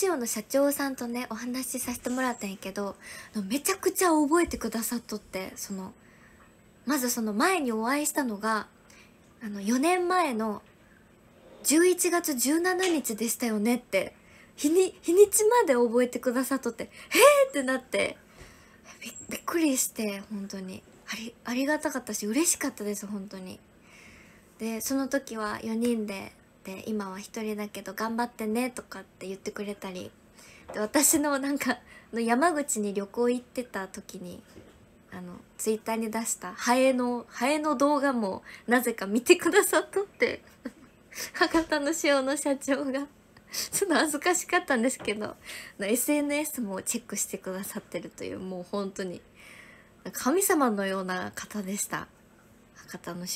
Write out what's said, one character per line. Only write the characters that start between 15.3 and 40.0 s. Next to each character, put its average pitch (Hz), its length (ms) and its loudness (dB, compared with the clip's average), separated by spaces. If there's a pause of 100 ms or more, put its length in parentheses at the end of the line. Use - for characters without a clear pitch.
ち 427 180 4
ま 480 160 6
で 277 100 4
覚 240 280 4
え 247 60 4
て 247 100 -6
く 247 140 0
だ 254 120 0
さ 269 120 -2
っ - 20 -2
と 240 120 -4
っ - 20 -2
て、 - 180 -10 (200)
「へ 320 80 2 (280)
ー！」 - 40 0
っ - 20 -10
て 277 100 0
な 262 140 0
っ 254 80 -8
て、 - 340 -2 (840)
び-、 - 120 -14 (180)
び - 80 -8
っ - 60 -18
く 339 160 0
り 285 160 4
し - 120 0
て、 202 440 -6
本 196 160 -8
当 196 100 -10
に。 190 240 -10 (260)
あ - 60 -8
り-、 226 200 -12 (100)
あ 240 100 -6
り 269 120 0
が 302 120 2
た 302 140 -4
か 262 80 -4
っ - 40 -8
た 214 100 -6
し、 208 120 -6
嬉 277 240 2
し - 60 2
か 285 120 -4
っ 247 40 -4
た - 100 -12
で 202 140 -4
す、 202 100 -10
本 202 220 -8
当 196 100 -14
に。 185 220 -14 (1000)
で、 226 220 -4
そ 269 140 -2
の 269 140 2
時 269 280 -2
は 214 280 -4
四 226 160 -2
人 233 260 2
で、 202 260 -8 (300)
で、 190 240 -12
今 202 240 -2
は 190 80 -10
一 208 220 -10
人 214 160 -4
だ 208 100 -6
け 202 160 -12
ど 190 120 -12
頑 226 220 -4
張 240 80 0
っ 240 60 -4
て 220 160 -8
ね 240 240 0
と - 140 -10
か - 160 -16
っ 190 40 -16
て - 220 -16
言 190 100 -8
っ - 40 -16
て 214 100 -8
く 202 140 -8
れ 202 100 -6
た 98 160 -10
り、 92 220 -10 (600)
で、 - 60 -6
私 277 400 4
の 285 220 2
な 277 100 -2
ん 285 80 0
か、 247 200 0 (340)
の 226 80 -2
山 247 320 4
口 285 260 -2
に 202 160 -2
旅 202 140 -2
行 240 220 0
行 247 120 -2
っ - 20 -20
て - 200 -8
た 190 240 -8
時 196 300 -16
に、 180 220 -14 (680)
あ 185 100 -12
の、 180 200 -14 (180)
Twitter 220 380 -2
に 226 160 -4
出 226 120 -4
し - 120 -4
た 180 160 -10
ハ 240 240 2
エ 262 160 6
の、 247 360 -2
ハ 240 200 -2
エ 311 100 2
の 302 160 0
動 285 240 4
画 277 140 2
も 208 320 -4 (240)
な 240 120 6
ぜ 240 140 0
か 196 120 -6
見 214 160 0
て 349 120 8
く 349 160 2
だ 381 140 8
さ 330 160 4
っ - 100 -2
と 392 140 -2